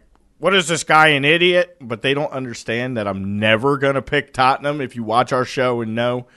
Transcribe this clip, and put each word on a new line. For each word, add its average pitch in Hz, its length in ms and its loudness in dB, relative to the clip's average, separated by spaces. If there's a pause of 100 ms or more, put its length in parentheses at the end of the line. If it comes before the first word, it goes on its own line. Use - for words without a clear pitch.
(380)
"What 175 160 0
is 180 140 2
this 165 160 -2
guy, 156 260 6
an 143 140 2
idiot?" 175 560 2
But 117 220 -8
they 135 120 0
don't 143 200 -2
understand 123 640 -6
that 104 100 -4
I'm 98 320 -4
never 110 380 2
gonna 139 240 0
pick - 320 -4
Tottenham. 139 480 0
If 123 160 -10
you 117 60 -8
watch 117 280 0
our 127 140 0
show 123 360 -2
and 110 140 -6
know 123 420 -4